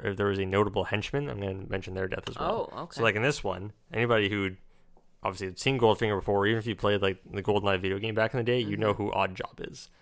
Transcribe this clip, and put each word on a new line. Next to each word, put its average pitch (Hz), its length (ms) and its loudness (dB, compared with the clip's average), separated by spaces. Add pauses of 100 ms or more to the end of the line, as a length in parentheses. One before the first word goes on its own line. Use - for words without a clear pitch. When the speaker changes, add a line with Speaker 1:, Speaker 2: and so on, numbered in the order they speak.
Speaker 1:
if 101 140 -2
there 101 100 0
was 98 120 0
a 98 80 0
notable 98 380 2
henchman, 139 440 -4
I'm 107 120 -8
gonna 98 280 -6
mention 92 260 -6
their 95 140 -2
death - 200 -8
as - 100 -8
well. 185 340 -2
Speaker 2:
Oh, 123 100 -8
okay. - 160 -12
Speaker 1:
So, 117 40 -2
like, 104 140 4
in 110 60 0
this 139 220 0
one, 95 280 -6 (200)
anybody 110 360 4
who'd 98 280 -2 (680)
obviously 95 320 -4
seen 131 220 0
Goldfinger 107 400 4
before, 101 200 2
or 98 80 4
even 113 120 4
if 110 80 -6
you 110 100 0
played, 101 260 2
like, 98 160 2 (120)
the 98 120 -6
GoldenEye 101 380 2
video 95 180 -2
game 110 160 -4
back 113 180 2
in 131 60 -2
the 117 60 -2
day, 123 160 2
you 104 160 -2
know 104 180 2
Speaker 2:
Mm-hmm. 104 80 -4
Speaker 1:
who 101 80 0
Oddjob 95 600 -2
is. - 200 -16 (100)